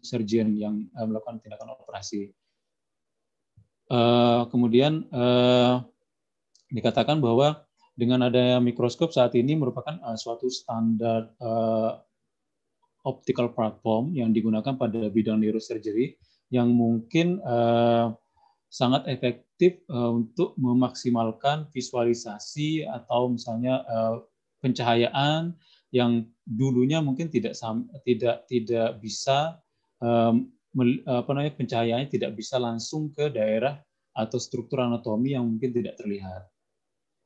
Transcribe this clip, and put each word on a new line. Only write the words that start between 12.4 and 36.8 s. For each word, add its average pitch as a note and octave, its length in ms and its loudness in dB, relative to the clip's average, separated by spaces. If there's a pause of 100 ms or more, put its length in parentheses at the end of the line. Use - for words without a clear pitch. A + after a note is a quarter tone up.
optical B2+ 480 -2
platform A2+ 640 -2
yang A2+ 160 0
digunakan A2 480 0
pada A2+ 320 -2
bidang A2 320 2
neurosurgery A2 720 -4 (360)
yang A#2+ 200 2
mungkin, A#2+ 720 2
eh, A#2 640 2 (640)
sangat B2+ 400 0
efektif, C3+ 720 0
eh, A#2+ 260 -2
untuk A#2 460 -2
memaksimalkan B2 1120 0
visualisasi A#2+ 1160 -4
atau B2 480 -2
misalnya, A#2+ 500 -4
eh, A2+ 300 -2 (480)
pencahayaan C3+ 880 0 (400)
yang A#2+ 320 2 (220)
dulunya C3 560 2
mungkin D3 260 -2
tidak A#2 240 -2
sam-, A#2 380 -6 (160)
tidak, B2 420 0
tidak A#2 480 -2
bisa, C#3 640 -4 (400)
em, A#2 480 2 (240)
mel-, B2+ 320 0
apa B2 300 -2
namanya, D3 180 -4
pencahayaannya A#2+ 560 -2
tidak C3 240 -4
bisa A2 240 -6
langsung B2 560 -6
ke D3 160 -2
daerah A2+ 480 -2 (400)
atau A2+ 240 -4
struktur B2 400 -6
anatomi A#2+ 560 -2
yang A#2+ 80 -2
mungkin A2+ 240 -2
tidak A#2 320 -4
terlihat. F#2+ 480 -10 (760)